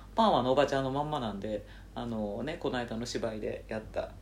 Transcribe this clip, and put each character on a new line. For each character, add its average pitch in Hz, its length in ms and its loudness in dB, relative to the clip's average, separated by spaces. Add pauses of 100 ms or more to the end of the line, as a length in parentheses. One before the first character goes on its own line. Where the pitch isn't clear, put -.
(140)
パ 226 140 6
ー 190 40 8
マ 131 120 6
の 127 80 4
お 135 40 6
ば 139 120 8
ち 139 80 2
ゃ 135 60 4
ん - 20 0
の 131 80 0
ま 143 120 0
ん 151 60 -2
ま 147 120 0
な 113 100 -2
ん 98 80 -6
で、 107 260 -4 (300)
あ 120 100 -4
の 110 380 -2
ね、 156 160 -4
こ 143 100 -2
の 127 80 0
間 117 200 -4
の 117 80 -4
芝 113 300 -2
居 107 40 -6
で 110 300 -4
や 110 100 -4
っ - 20 -4 (120)
た 107 160 -4 (120)